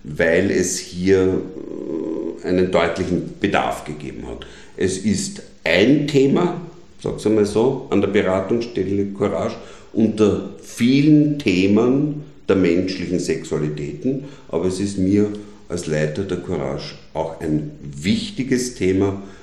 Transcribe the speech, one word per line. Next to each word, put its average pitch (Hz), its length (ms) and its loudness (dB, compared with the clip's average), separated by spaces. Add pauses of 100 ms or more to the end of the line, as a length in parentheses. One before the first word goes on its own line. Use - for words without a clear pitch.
weil 87 460 2
es - 280 0
hier, 92 600 2 (1040)
äh, - 40 -10
einen 90 260 2
deutlichen 85 680 0
Bedarf 64 440 0
gegeben 65 420 -12
hat. 62 200 -12 (300)
Es 92 220 -2
ist - 440 -2 (220)
ein 127 440 4
Thema, 143 520 2 (400)
sag's - 260 -6
einmal 107 200 4
so, 117 440 0
an 98 100 4
der 101 80 2
Beratungsstelle 98 1000 0
Courage 101 500 -2 (360)
unter 104 580 2 (100)
vielen 147 800 4
Themen 113 840 2 (260)
der 98 80 4
menschlichen 90 640 0
Sexualitäten, 78 1040 -4 (240)
aber 85 180 -2
es 92 140 -2
ist 101 180 -4
mir 101 300 4 (400)
als 87 180 -6
Leiter 76 380 -2
der 87 140 -4
Courage 76 580 -6 (180)
auch 80 260 -6
ein 76 300 -2 (120)
wichtiges 117 920 -2
Thema, 95 480 0 (200)